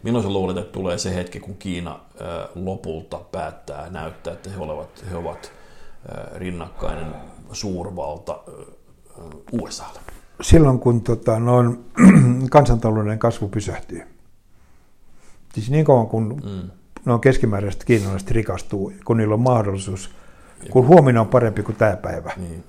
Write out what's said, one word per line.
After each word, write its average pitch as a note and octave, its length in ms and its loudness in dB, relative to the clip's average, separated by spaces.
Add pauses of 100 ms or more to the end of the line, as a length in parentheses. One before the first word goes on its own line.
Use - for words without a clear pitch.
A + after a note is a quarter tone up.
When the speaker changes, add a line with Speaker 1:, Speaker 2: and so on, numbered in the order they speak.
Speaker 1:
milloin A#2 200 -2
sä G2 60 -4
luulet, F#2+ 280 -2
että - 140 -10
tulee F#2 260 -6
se F#2 180 -6
hetki, F2+ 240 -8
kun F#2+ 160 -16
Kiina, F2 440 -10 (220)
ö, E2+ 340 -10
lopulta F2 600 -10 (140)
päättää D#2 580 -12
näyttää, D#2+ 440 -12
että - 160 -16
he G2 80 -12
olevat, D#2 540 -12
he F2 40 -10
ovat, E2+ 360 -12 (600)
ö, - 280 -16
rinnakkainen D#2+ 680 -8 (440)
suurvalta, F2 960 -10
ö, E2+ 40 -18
ö, - 720 -20 (400)
U D#2+ 80 -10
S - 120 -14
A:lle? - 180 -18 (420)
Speaker 2:
Silloin, C#3 380 6
kun, A#2+ 220 2
tota, A2+ 380 -2
noin, A#2+ 460 2 (260)
<clears throat> B2+ 380 4
kansantalouden A2 720 4
kasvu A#2+ 280 -2
pysähtyy. F#2+ 540 -8 (1500)
Siis A2 160 -8
niin D3+ 160 2
kauan, B2 220 6
kun A2+ 380 -4
Speaker 1:
Mm. F#2 240 -10 (360)
Speaker 2:
noin A#2+ 160 2
keskimääräiset G2+ 640 0
kiinalaiset G2 480 0
rikastuu, G2 640 -4 (120)
kun A#2 120 2
niillä G#2+ 160 2
on A2 60 0
mahdollisuus G2+ 720 0 (600)
kun B2 160 4
huominen C#3+ 340 8
on G#2+ 60 2
parempi A2 360 2
kuin G#2+ 120 -6
tää G#2+ 220 2
päivä, E2 400 -10
Speaker 1:
Niin. E2+ 320 -12